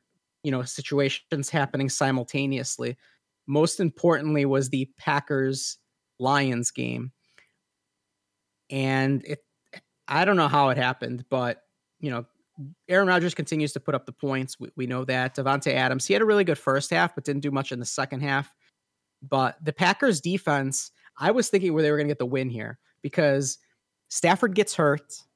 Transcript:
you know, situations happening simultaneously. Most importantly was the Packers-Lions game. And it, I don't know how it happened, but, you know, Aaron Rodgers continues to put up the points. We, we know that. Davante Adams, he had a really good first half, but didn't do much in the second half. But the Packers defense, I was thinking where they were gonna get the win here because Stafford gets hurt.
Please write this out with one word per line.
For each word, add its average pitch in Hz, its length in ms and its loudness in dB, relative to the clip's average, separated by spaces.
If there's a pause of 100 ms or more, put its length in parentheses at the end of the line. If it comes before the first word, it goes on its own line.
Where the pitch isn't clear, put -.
(440)
you 147 80 -2
know, 127 120 -2
situations 139 840 -4
happening 139 400 0
simultaneously. 131 1080 -2 (480)
Most 151 340 0
importantly 151 640 2
was 135 240 2
the 135 280 -2
Packers-Lions 135 1700 -2
game. 123 400 -6 (1600)
And 135 560 0
it, - 180 -10 (640)
I 156 180 2
don't 196 120 4
know 156 100 6
how 139 220 4
it 127 80 2
happened, 123 520 -4
but, 123 340 -2 (360)
you 151 100 -6
know, 120 160 -6 (640)
Aaron 185 180 4
Rodgers 175 280 2
continues 151 380 -2
to 143 60 -8
put 143 140 -4
up 131 140 -4
the 131 40 -14
points. 135 480 -6
We, 120 160 -14
we 127 120 -6
know 127 180 -6
that. 127 300 -2
Davante 139 380 0
Adams, 131 340 0
he 190 60 2
had 214 100 2
a - 20 2
really 208 180 4
good 170 140 0
first 139 320 0
half, 170 240 2
but - 100 -8
didn't 139 200 -4
do 143 80 -2
much 135 200 -4
in 123 80 -6
the 120 60 -8
second 135 360 -6
half. 139 300 -2 (680)
But 135 420 0
the 151 100 -4
Packers 185 460 2
defense, 143 720 -2 (280)
I 156 120 2
was 240 180 0
thinking 185 240 2
where 156 100 2
they 147 80 4
were 151 60 2
gonna 147 120 0
get 147 80 -2
the 127 80 -4
win 131 240 -2
here 113 300 -10 (240)
because 139 560 0 (500)
Stafford 185 460 2
gets 202 180 2
hurt. 151 400 2 (220)